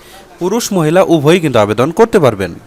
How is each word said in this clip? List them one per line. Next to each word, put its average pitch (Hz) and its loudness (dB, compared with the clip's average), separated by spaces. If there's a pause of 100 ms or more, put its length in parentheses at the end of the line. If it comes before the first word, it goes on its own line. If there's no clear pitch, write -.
(400)
পুরুষ 190 -4
মহিলা 170 2
উভয়ই 160 2
কিন্তু 131 0
আবেদন 107 0
করতে 226 2
পারবেন। 101 0 (160)